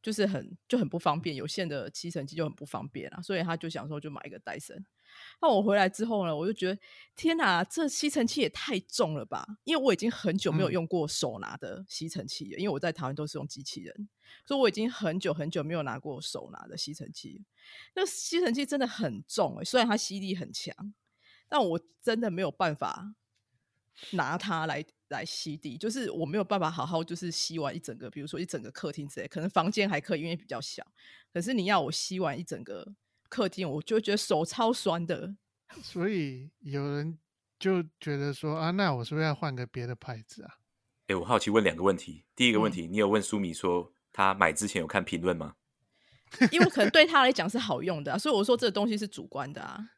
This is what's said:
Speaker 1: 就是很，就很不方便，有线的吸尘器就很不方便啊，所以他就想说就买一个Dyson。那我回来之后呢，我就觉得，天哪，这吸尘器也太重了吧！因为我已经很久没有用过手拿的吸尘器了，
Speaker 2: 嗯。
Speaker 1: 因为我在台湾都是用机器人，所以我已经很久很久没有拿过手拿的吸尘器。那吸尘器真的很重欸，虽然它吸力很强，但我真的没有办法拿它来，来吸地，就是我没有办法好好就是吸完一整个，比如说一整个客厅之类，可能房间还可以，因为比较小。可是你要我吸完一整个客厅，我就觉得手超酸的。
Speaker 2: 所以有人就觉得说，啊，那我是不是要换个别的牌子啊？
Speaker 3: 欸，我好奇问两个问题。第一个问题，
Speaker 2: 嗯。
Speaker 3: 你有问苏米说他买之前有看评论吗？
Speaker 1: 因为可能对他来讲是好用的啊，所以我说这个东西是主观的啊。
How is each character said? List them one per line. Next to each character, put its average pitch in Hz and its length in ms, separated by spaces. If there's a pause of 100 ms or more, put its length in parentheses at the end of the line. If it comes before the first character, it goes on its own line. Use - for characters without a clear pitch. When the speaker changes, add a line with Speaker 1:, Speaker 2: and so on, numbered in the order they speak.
Speaker 1:
就 220 120
是 208 140
很， 190 300 (100)
就 247 100
很 196 100
不 170 120
方 156 200
便， 160 160
有 131 120
线 180 200
的 139 260
吸 170 180
尘 143 140
器 147 100
就 165 80
很 151 100
不 - 120
方 - 220
便 101 260
啊， - 80
所 190 160
以 165 60
他 165 140
就 165 120
想 147 180
说 151 120
就 151 100
买 143 160
一 143 40
个 - 100
Dyson。 - 440 (580)
那 339 60
我 208 160
回 208 120
来 190 140
之 208 160
后 208 220
呢， 156 80
我 156 100
就 214 80
觉 185 140
得， 196 120 (360)
天 330 220
哪， 190 260
这 311 240
吸 294 220
尘 247 180
器 285 140
也 190 80
太 226 320
重 156 340
了 117 100
吧！ - 180 (200)
因 311 120
为 285 60
我 262 100
已 185 40
经 220 160
很 185 260
久 185 140
没 160 100
有 180 80
用 170 160
过 160 220
手 117 320
拿 - 180
的 - 300
吸 - 200
尘 170 200
器 - 240
了， - 60
Speaker 2:
嗯。 - 20
Speaker 1:
因 196 80
为 - 20
我 143 100
在 170 120
台 156 140
湾 135 100
都 151 100
是 151 120
用 143 100
机 143 160
器 - 180
人， - 280 (360)
所 277 100
以 277 40
我 240 100
已 - 20
经 226 200
很 185 280
久 175 140
很 156 160
久 160 140
没 156 100
有 165 80
拿 131 160
过 143 240
手 - 300
拿 - 160
的 - 100
吸 147 160
尘 - 180
器。 - 320 (520)
那 370 100
吸 - 340
尘 349 140
器 277 120
真 285 140
的 262 60
很 202 420
重 - 300
欸， 156 60
虽 254 160
然 240 80
它 214 100
吸 196 220
力 190 160
很 - 180
强， - 220 (760)
但 285 160
我 170 140 (200)
真 226 200
的 233 100
没 175 120
有 165 100
办 160 240
法 180 400 (960)
拿 165 260
它 165 300
来， 151 180 (220)
来 143 180
吸 151 320
地， 143 200
就 208 120
是 233 220
我 165 160
没 165 100
有 208 60
办 196 160
法 156 100
好 165 160
好 165 180
就 170 120
是 170 160
吸 - 260
完 143 180
一 175 40
整 123 180
个， 127 120
比 147 120
如 147 60
说 151 120
一 180 60
整 151 160
个 - 80
客 147 220
厅 143 160
之 - 120
类， - 80
可 - 120
能 170 100
房 175 220
间 202 180
还 151 100
可 175 160
以， 143 60
因 165 60
为 170 80
比 - 100
较 123 160
小。 - 240 (480)
可 170 80
是 220 120
你 196 120
要 190 160
我 139 100
吸 - 280
完 156 180
一 170 60
整 - 200
个 - 300 (360)
客 202 200
厅， 185 200
我 151 120
就 220 180
觉 202 120
得 208 60
手 165 280
超 226 260
酸 175 340
的。 180 300 (480)
Speaker 2:
所 180 240
以 143 420 (100)
有 143 220 (140)
人 160 220 (420)
就 190 240 (160)
觉 147 160
得 143 180
说， 151 240
啊， 160 140
那 185 220
我 120 100
是 117 100
不 151 60
是 160 60
要 147 100
换 147 180
个 123 120
别 120 200
的 123 100
牌 113 300
子 - 180
啊？ - 160 (480)
Speaker 3:
欸， 98 80
我 87 100
好 117 120
奇 104 120
问 107 120
两 85 140
个 82 80
问 95 140
题。 - 260 (120)
第 123 120
一 117 60
个 107 60
问 107 120
题， 85 160
Speaker 2:
嗯。 87 60
Speaker 3:
你 104 40
有 104 120
问 107 120
苏 107 160
米 90 160
说 87 380 (220)
他 98 200
买 90 200
之 101 120
前 101 140
有 80 80
看 95 160
评 85 160
论 90 160
吗？ 76 200 (960)
Speaker 1:
因 320 80
为 349 100
可 339 120
能 302 100
对 302 140
他 311 180
来 262 80
讲 190 180
是 226 80
好 180 260
用 165 180
的 143 120
啊， 185 40
所 302 140
以 240 40
我 196 60
说 240 140
这 - 100
个 196 60
东 208 160
西 214 100
是 208 80
主 - 220
观 135 240
的 147 100
啊。 202 360